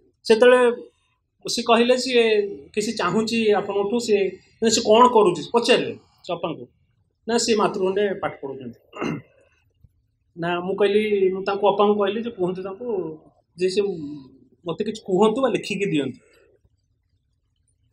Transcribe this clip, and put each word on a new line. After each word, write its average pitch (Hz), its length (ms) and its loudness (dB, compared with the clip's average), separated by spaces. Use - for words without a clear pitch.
ସେତେବେଳେ 247 360 6
ସେ 240 160 -6
କହିଲେ, 240 360 4
"ସିଏ 247 260 0
କିଛି 220 220 -4
ଚାହୁଁଛି 220 460 -2
ଆପଣଙ୍କଠୁ, 202 480 -2
ସିଏ, 208 220 0
ମାନେ, 226 160 -2
ସେ 233 120 2
କ'ଣ 214 260 6
କରୁଛି?" 202 340 4
ପଚାରିଲେ 226 400 2
ସେ 180 100 -8
ଅପାଙ୍କୁ। 147 320 -8
"ନା, 226 100 0
ସିଏ 233 180 0
ମାତୃଭୂମିରେ 190 580 -2
ପାଠ 147 280 -6
ପଢ଼ୁଛନ୍ତି।" 135 380 -12
<clears throat> - 280 -8
ନା, 170 120 -4
ମୁଁ 185 160 -6
କହିଲି, 208 280 2
ମୁଁ 190 120 -6
ତାଙ୍କୁ, 196 240 -2
ଅପାଙ୍କୁ 202 280 4
କହିଲି 202 280 -2
ଯେ, 233 60 -8
"କୁହନ୍ତୁ 185 320 -6
ତାଙ୍କୁ 196 260 -12
ଯେ 180 120 -2
ସେ 190 120 0
ମୋତେ 175 180 -6
କିଛି 208 180 -8
କୁହନ୍ତୁ 214 400 2
ବା 262 80 0
ଲେଖିକି 196 360 -4
ଦିଅନ୍ତୁ।" 143 340 -4